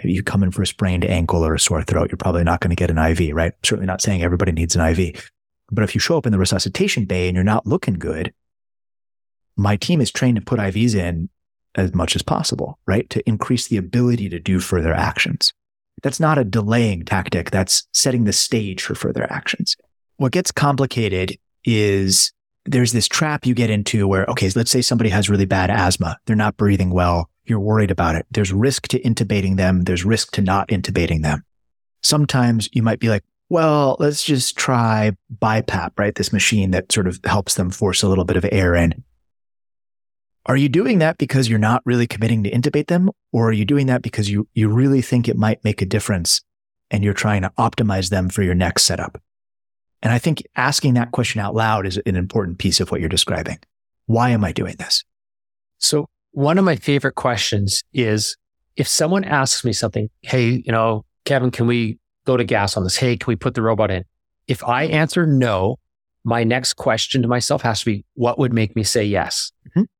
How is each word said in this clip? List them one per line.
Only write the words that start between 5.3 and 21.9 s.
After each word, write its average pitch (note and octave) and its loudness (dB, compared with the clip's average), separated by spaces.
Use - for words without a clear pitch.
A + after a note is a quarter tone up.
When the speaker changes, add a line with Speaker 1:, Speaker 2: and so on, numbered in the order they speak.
Speaker 1:
But G#2+ 0
if G2+ -2
you G#2 0
show - 0
up - -2
in A2+ 4
the G2+ 4
resuscitation G2+ 0
bay F#2 -2
and F2+ -2
you're F#2 2
not G#2+ 2
looking C3+ -2
good, E2 -6
my G2+ 2
team E3+ 0
is A#2 0
trained B2 2
to G2+ -2
put - -2
I G2 0
Vs A2 2
in E2+ -2
as F#2 0
much F2 -2
as F#2 -2
possible, - -4
right? G2+ 0
To - -4
increase A#2 -2
the A#2 0
ability G#2 0
to F2 -6
do F#2 0
further E2 0
actions. - -2
That's - -4
not D#3 2
a C3 2
delaying G#2 0
tactic. F2+ -2
That's - 0
setting B2 2
the G#2 2
stage G2+ -2
for G#2+ -6
further - -4
actions. - -6
What C3 0
gets F3+ -2
complicated A#2 0
is G2 2